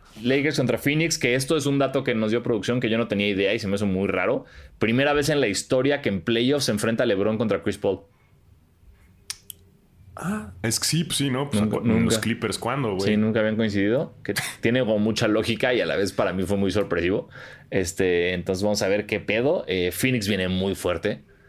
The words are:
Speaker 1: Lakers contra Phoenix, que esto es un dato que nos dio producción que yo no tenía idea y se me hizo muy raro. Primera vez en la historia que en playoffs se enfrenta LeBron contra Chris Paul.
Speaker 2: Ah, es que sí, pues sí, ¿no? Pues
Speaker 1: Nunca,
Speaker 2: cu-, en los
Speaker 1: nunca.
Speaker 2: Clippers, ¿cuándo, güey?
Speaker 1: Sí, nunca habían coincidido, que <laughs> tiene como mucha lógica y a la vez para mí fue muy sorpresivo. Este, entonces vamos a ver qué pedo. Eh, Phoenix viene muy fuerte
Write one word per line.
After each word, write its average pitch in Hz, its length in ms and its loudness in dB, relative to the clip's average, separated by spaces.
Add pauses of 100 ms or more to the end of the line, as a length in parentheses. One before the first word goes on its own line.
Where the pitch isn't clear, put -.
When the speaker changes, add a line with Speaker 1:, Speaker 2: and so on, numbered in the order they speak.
(220)
Speaker 1:
Lakers 135 360 0
contra 117 200 2
Phoenix, 156 400 0
que 123 180 2
esto 135 200 0
es 139 100 0
un 139 140 0
dato 135 240 0
que 120 120 0
nos 110 160 0
dio 117 120 0
producción 120 380 0
que 120 80 0
yo 110 80 2
no 117 100 0
tenía 101 220 0
idea 98 240 2
y 113 60 -2
se 107 100 -4
me 98 60 0
hizo 104 100 -2
muy 95 240 0
raro. 95 340 0 (340)
Primera 131 360 2
vez 147 160 2
en 147 100 2
la 123 80 2
historia 135 540 2
que 113 80 0
en 98 120 0
playoffs 127 440 2
se 123 80 0
enfrenta 113 320 0
LeBron 107 320 2
contra 104 260 0
Chris 101 140 -2
Paul. 98 240 0 (2250)
Speaker 2:
Ah, 214 360 -8 (100)
es - 160 0
que - 60 -4
sí, 160 180 0
pues - 140 -4
sí, 139 120 0
¿no? 135 200 -2
Pues 202 120 0
Speaker 1:
Nunca, 214 160 0
Speaker 2:
cu-, - 60 -4
en 117 100 2
los 113 100 4
Speaker 1:
nunca. 113 180 2
Speaker 2:
Clippers, 107 360 -2
¿cuándo, 117 380 -2
güey? 92 60 -2 (100)
Speaker 1:
Sí, 104 60 4
nunca 107 240 2
habían 107 160 0
coincidido, 110 680 0
que 104 100 -4
<laughs> - 280 -6
tiene 120 180 2
como 110 200 2
mucha 110 280 2
lógica 110 460 0
y 107 80 2
a 85 40 0
la 78 120 -2
vez 95 160 0
para 98 180 0
mí 92 120 -2
fue 98 140 0
muy 98 140 0
sorpresivo. 95 560 0 (420)
Este, 90 640 2
entonces 92 300 -2
vamos 104 180 0
a 98 60 0
ver 104 200 0
qué 104 120 -2
pedo. 120 480 -2
Eh, 90 240 0
Phoenix 127 360 0
viene 92 200 0
muy 92 280 0
fuerte 90 480 -4 (260)